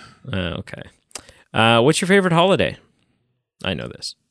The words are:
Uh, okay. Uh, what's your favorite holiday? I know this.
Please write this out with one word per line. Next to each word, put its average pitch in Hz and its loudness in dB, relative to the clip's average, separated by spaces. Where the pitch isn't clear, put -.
Uh, 90 -6
okay. - -16
Uh, 113 4
what's 143 2
your 190 -4
favorite 185 2
holiday? 165 2
I 92 -4
know 60 -10
this. - -14